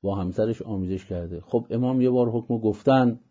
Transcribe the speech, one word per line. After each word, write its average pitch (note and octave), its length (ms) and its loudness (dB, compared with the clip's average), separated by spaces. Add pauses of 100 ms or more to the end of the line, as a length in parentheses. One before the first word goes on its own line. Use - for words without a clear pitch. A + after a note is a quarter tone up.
با G2 140 -2
همسرش G2 460 -2
آمیزش F#2+ 440 -6
کرده. E2+ 360 -8
خب، A#2 280 -2
امام B2+ 320 0
یه B2+ 80 4
بار B2 200 2
حکمو A#2 300 -2
گفتن. A#2+ 600 2 (120)